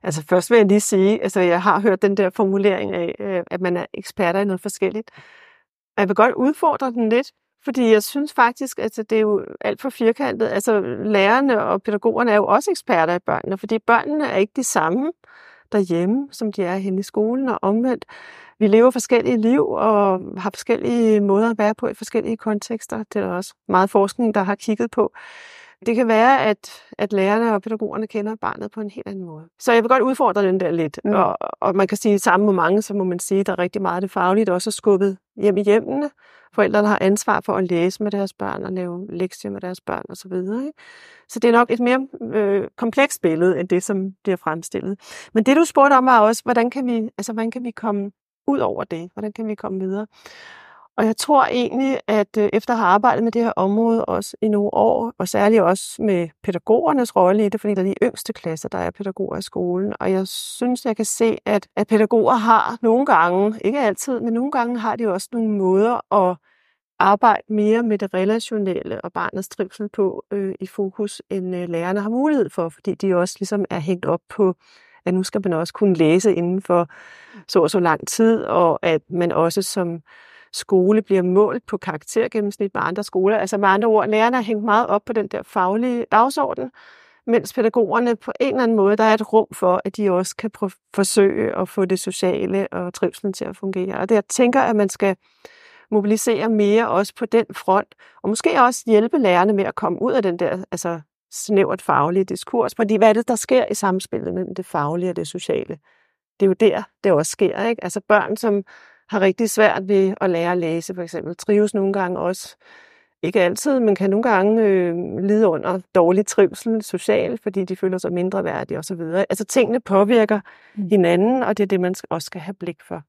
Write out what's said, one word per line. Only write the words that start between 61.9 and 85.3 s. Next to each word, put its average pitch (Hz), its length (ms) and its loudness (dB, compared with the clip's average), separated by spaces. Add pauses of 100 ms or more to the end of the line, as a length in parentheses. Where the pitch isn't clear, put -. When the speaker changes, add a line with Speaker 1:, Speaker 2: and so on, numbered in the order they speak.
Speaker 1:
har 226 480 2
nogle 240 240 2
gange, 196 560 2
ikke 254 180 0
altid, 240 400 -2
men 233 140 -2
nogle 254 180 -2
gange 240 280 -2
har 220 160 -4
de 226 120 -4
også 190 240 -2
nogle 226 180 -2
måder 202 640 0
at 180 240 2 (600)
arbejde 202 420 4 (120)
mere 214 300 2
med 214 140 0
det 196 160 -6
relationelle 196 880 -2
og 175 120 -10
barnets 180 360 -6
trivsel 208 400 -8
på, - 420 -2
øh, 196 280 -4
i 190 80 -8
fokus, 202 640 -6
end, 185 260 -6
øh, 175 140 -6
lærerne 175 320 -2
har 208 80 -4
mulighed 262 400 0
for, 165 200 -4
fordi - 260 -6
de 190 200 0
også 175 240 0
ligesom 202 300 -2
er 185 100 -6
hængt 175 260 -4
op 170 240 0
på, 190 260 0 (500)
at 180 80 0
nu 185 100 0
skal 202 200 -4
man 185 100 0
også 165 200 -4
kunne 196 200 2
læse 170 420 4
inden 180 260 -2
for 175 260 0 (600)
så - 140 2
og 156 80 4
så 196 100 0
lang 165 280 0
tid, 226 360 2
og 165 380 2
at 160 280 0
man 175 220 -2
også 170 300 0
som 170 380 -4 (560)
skole 202 460 2
bliver 196 200 0
målt 190 440 2
på 202 120 -8
karaktergennemsnit 202 960 -4
med - 120 -4
andre 190 180 -4
skoler. 196 340 0
Altså 196 200 -2
med 202 120 2
andre 208 180 4
ord, 214 220 4
lærerne 226 280 2
er 247 40 0
hængt 208 240 -4
meget 226 220 2
op 202 180 0
på 247 80 -8
den 208 140 -2
der - 160 -8